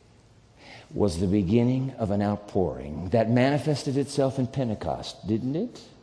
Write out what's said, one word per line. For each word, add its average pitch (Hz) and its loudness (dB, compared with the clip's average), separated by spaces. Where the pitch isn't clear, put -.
was 92 2
the 98 0
beginning 120 2
of 101 0
an 101 0
outpouring 85 -2
that 110 4
manifested 135 2
itself 139 0
in 127 0
Pentecost, 104 -4
didn't 120 0
it? 226 -6